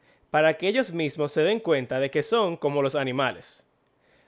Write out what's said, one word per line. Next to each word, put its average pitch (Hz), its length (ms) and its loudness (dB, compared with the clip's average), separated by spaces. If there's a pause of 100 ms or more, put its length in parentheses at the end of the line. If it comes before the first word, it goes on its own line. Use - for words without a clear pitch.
(300)
para 156 280 4
que 175 100 -2
ellos 220 260 0
mismos 151 380 -2
se 156 100 0
den 208 180 2
cuenta 135 400 0
de 139 120 0
que 147 120 0
son 202 320 0
como 143 260 0
los 139 140 0
animales. 131 680 -2 (640)